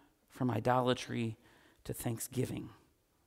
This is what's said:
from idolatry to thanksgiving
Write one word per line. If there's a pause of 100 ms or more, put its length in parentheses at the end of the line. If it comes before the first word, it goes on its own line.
(280)
from
idolatry (460)
to
thanksgiving (560)